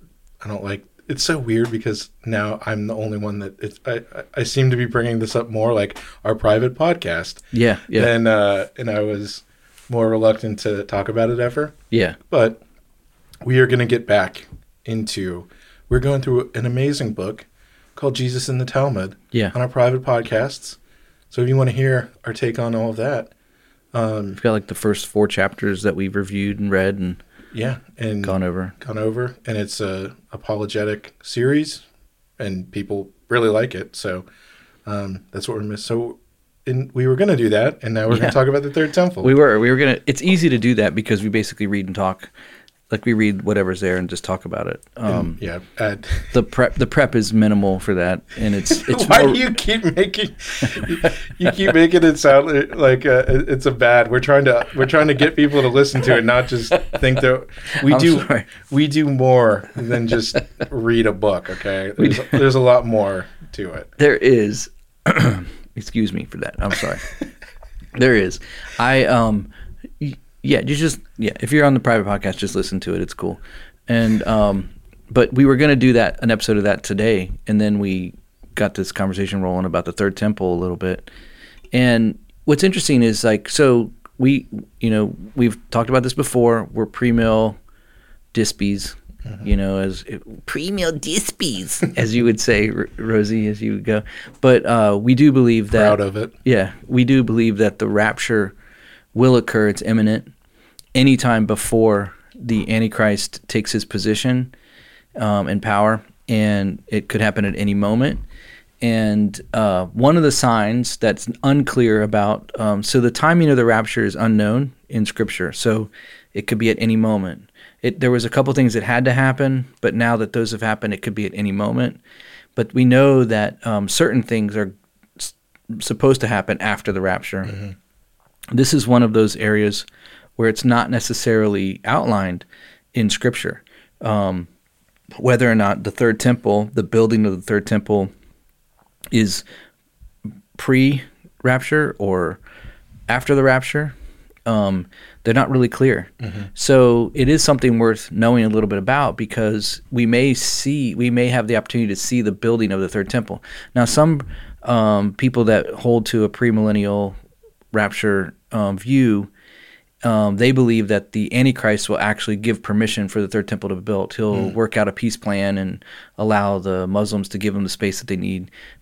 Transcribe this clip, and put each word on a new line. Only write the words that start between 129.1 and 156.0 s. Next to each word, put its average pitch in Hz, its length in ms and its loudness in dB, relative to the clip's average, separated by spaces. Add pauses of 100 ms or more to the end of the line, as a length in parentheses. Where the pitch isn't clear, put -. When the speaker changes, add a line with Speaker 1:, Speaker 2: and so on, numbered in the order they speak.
Speaker 2:
those 110 220 4
areas 104 480 0 (520)
where 113 120 2
it's 110 160 -2
not 120 260 2
necessarily 107 960 0
outlined 101 600 -2 (500)
in 110 160 0
Scripture. - 520 -4 (380)
Um, 98 460 -2 (720)
whether 123 320 2
or 113 60 4
not 101 260 0
the 104 80 -6
third 113 300 0
temple, 107 540 0
the 110 100 0
building 110 420 2
of 98 80 0
the 90 80 -10
third 104 240 -2
temple, 101 440 -2 (1000)
is 107 320 0 (1160)
pre-rapture 131 1400 0
or 92 400 -2 (680)
after 127 260 0
the 135 80 2
rapture, 131 520 0 (520)
um, 98 400 0 (360)
they're 113 120 -4
not 131 160 0
really 127 180 2
clear. - 400 -2 (100)
Speaker 1:
Mm-hmm. 101 240 -10 (120)
Speaker 2:
So 120 600 4
it 135 140 2
is 151 160 2
something 127 340 2
worth 113 320 0
knowing 113 340 2
a 110 40 2
little 107 200 0
bit 98 100 -2
about, 127 380 -2
because 107 720 -4
we 120 160 0
may 123 280 2
see, 135 600 -4
we 123 160 0
may 123 180 2
have 120 180 0
the 113 100 0
opportunity 110 320 -2
to 98 80 -2
see 123 260 -2
the 104 100 0
building 113 400 0
of 95 80 -2
the 95 80 -2
third 101 220 -4
temple. 104 320 -6 (320)
Now, 120 100 2
some, 151 380 2 (400)
um, 107 520 2
people 120 300 0
that 107 300 2
hold 117 320 0